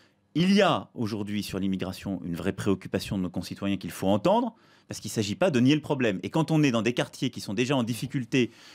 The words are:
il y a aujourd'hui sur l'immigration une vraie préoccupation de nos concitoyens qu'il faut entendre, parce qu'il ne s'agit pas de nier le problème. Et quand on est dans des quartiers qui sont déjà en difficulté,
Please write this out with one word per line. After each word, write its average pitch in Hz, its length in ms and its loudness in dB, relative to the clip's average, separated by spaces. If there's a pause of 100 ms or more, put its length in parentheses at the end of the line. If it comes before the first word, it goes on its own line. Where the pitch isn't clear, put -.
(340)
il 180 180 4
y 202 80 6
a 135 340 4
aujourd'hui 104 500 -4
sur 98 160 -6
l'immigration 95 640 -4
une 85 100 -4
vraie 87 180 -2
préoccupation 98 640 -2
de 95 60 0
nos 90 80 -4
concitoyens 95 460 -4
qu'il 90 160 -10
faut - 160 -2
entendre, 190 480 2 (320)
parce - 120 -10
qu'il - 100 -12
ne - 40 -12
s'agit 104 220 -2
pas 95 160 2
de 120 80 4
nier 135 160 6
le 151 40 -2
problème. 123 440 0
Et 101 60 -8
quand 160 200 0
on 156 140 4
est 135 80 4
dans 113 100 2
des 117 120 0
quartiers 135 360 -4
qui - 100 -10
sont 104 140 -8
déjà 127 220 0
en 123 80 2
difficulté, 123 640 -2 (240)